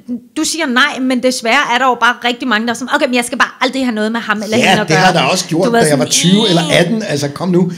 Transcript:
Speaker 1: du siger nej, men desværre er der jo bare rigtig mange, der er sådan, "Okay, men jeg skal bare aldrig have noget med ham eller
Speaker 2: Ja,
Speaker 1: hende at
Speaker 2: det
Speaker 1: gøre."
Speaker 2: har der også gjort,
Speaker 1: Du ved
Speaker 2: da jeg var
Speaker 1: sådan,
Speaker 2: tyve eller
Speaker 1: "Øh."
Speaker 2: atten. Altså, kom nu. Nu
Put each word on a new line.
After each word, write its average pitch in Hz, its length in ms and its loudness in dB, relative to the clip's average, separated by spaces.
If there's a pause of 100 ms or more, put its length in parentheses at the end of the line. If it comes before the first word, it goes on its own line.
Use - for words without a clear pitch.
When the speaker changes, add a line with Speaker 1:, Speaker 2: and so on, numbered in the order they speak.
(380)
Speaker 1:
du 311 60 -4
siger 311 220 -4
nej, 254 340 -2
men 254 240 -2
desværre 254 520 0
er - 20 0
der 254 100 0
jo 240 140 0
bare 240 140 2 (140)
rigtig 247 180 -4
mange, 220 200 0
der 233 60 -2
er 226 40 -6
sådan, 262 180 0
"Okay, 302 100 2
men 247 100 -2
jeg 240 100 0
skal 262 120 -6
bare 240 120 0 (120)
aldrig 262 240 -2
have 233 100 -2
noget 214 160 -2
med 233 80 -4
ham 214 240 -2
eller 220 140 -2
Speaker 2:
Ja, 185 120 2
Speaker 1:
hende 196 120 2
at 196 60 -2
Speaker 2:
det 190 80 2
Speaker 1:
gøre." 190 100 4
Speaker 2:
har 185 80 4
der 160 80 2
også 165 260 0
gjort, 151 200 0
Speaker 1:
Du - 40 2
ved 233 80 2
Speaker 2:
da 160 60 4
jeg 147 140 2
var 123 60 2
Speaker 1:
sådan, - 60 -6
Speaker 2:
tyve 196 380 2
eller 170 180 2
Speaker 1:
"Øh." 170 120 2
Speaker 2:
atten. 175 240 0
Altså, 143 260 -4
kom 170 200 -6
nu. 175 120 2
Nu 175 160 0